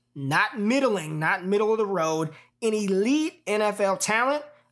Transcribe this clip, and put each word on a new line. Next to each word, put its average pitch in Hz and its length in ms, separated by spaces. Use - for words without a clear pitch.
not 156 420
middling, 202 600
not 175 260
middle 208 260
of 220 60
the 220 80
road, 160 440
an 220 100
elite 214 720
N 214 160
F 208 180
L 196 180
talent, 254 460